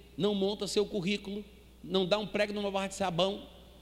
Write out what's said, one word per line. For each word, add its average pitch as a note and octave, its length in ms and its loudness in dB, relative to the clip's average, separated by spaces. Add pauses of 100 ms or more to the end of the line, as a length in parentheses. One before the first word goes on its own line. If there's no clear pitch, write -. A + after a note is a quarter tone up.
(180)
não G#3 160 4
monta G3+ 320 0
seu G#3 200 2
currículo, G3+ 580 -2 (400)
não F#3 220 2
dá G3+ 120 2
um G#3+ 80 -2
prego G#3 280 0
numa G3+ 180 -2
barra G3 160 -2
de G3 80 -10
sabão. F#3+ 500 0 (360)